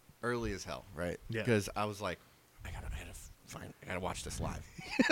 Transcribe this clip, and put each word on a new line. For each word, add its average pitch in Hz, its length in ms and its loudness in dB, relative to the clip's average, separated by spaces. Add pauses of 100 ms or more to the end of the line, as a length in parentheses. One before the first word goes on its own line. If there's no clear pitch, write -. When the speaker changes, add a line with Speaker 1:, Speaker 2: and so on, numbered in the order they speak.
(220)
Speaker 1:
early 117 300 2
as 90 120 -4
hell, 73 200 -4 (100)
right? 85 240 0 (100)
Speaker 2:
Yeah. 113 160 0
Speaker 1:
'Cause 107 320 8
I 104 80 4
was 104 160 -2
like, 92 180 0 (460)
"I - 60 -6
gotta, - 160 -6
I - 120 -2
gotta - 120 -8
f-, - 200 -12 (160)
find, - 260 -8 (100)
I - 40 -12
gotta 92 140 0
watch 85 240 -2
this - 160 -2
live." - 220 -2 (500)